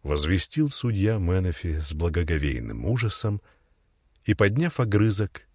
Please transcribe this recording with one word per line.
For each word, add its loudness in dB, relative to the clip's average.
возвестил 0
судья 0
Менефи 0
с -6
благоговейным -2
ужасом -2
и, 2
подняв 2
огрызок 2